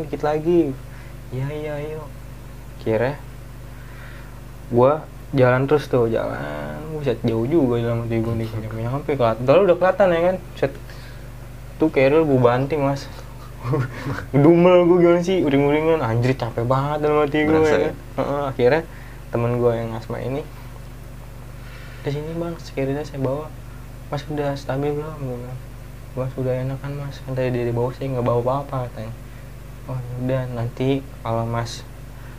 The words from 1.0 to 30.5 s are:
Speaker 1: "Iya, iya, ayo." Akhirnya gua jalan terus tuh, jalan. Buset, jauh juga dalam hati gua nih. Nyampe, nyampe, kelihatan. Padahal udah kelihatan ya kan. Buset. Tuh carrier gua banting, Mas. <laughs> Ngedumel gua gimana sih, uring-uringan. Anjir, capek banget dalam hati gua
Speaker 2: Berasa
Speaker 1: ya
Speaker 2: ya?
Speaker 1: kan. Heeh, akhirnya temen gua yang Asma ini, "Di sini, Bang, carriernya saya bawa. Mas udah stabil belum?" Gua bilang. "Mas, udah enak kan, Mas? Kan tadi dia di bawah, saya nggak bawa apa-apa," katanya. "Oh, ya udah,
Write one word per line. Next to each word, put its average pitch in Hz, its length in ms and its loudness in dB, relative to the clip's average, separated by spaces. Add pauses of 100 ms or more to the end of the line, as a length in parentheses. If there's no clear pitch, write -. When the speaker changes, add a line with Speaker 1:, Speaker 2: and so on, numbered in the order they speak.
Speaker 1:
"Iya, 131 160 -2
iya, 151 220 -6 (100)
ayo." 156 240 -8 (720)
Akhirnya 117 400 0 (1500)
gua 131 320 6 (320)
jalan 127 320 6
terus 147 240 2
tuh, 120 160 4
jalan. 113 720 -4 (160)
Buset, 135 320 0
jauh 113 160 2
juga 123 400 2
dalam 117 240 0
hati 113 160 2
gua 117 160 -2
nih. 113 100 -2
Nyampe, 110 300 -6
nyampe, 131 400 -2
kelihatan. 120 240 2
Padahal 143 240 8
udah 175 100 6
kelihatan 185 320 4
ya 165 140 4
kan. 180 140 2 (180)
Buset. - 180 -2 (1120)
Tuh 160 80 6
carrier 139 320 6
gua 139 180 4
banting, 131 400 4
Mas. 139 300 -2 (540)
<laughs> 127 680 -2
Ngedumel 170 560 8
gua 175 160 8
gimana 175 240 8
sih, 185 160 2
uring-uringan. 147 640 4
Anjir, 120 320 2
capek 117 240 -2
banget 135 400 0
dalam 151 160 4
hati 151 240 4
gua 156 160 4
Speaker 2:
Berasa 156 80 6
Speaker 1:
ya 151 80 4
Speaker 2:
ya? - 80 4
Speaker 1:
kan. - 120 0 (200)
Heeh, 139 320 -2
akhirnya 131 360 4 (520)
temen 120 240 0
gua 120 160 4
yang 113 160 -4
Asma 117 320 -8
ini, 135 240 -4 (1600)
"Di 143 80 -2
sini, 151 240 -6
Bang, 170 160 -4
carriernya 139 480 -4
saya 143 160 -10
bawa. 139 320 -2 (560)
Mas 143 240 -6
udah 143 240 -2
stabil 139 400 -2
belum?" 151 240 -6
Gua 131 240 -6
bilang. 127 160 -10 (560)
"Mas, 127 240 -4
udah 127 160 0
enak 131 240 -4
kan, 139 160 -8
Mas? 139 320 -10
Kan 131 80 -6
tadi 127 160 0
dia 120 160 0
di 117 80 0
bawah, 120 160 0
saya 135 240 -6
nggak 120 120 0
bawa 120 140 4 (220)
apa-apa," 131 280 -6
katanya. 113 240 -10 (760)
"Oh, 127 80 -6
ya 123 140 -10 (100)
udah, 131 200 0 (120)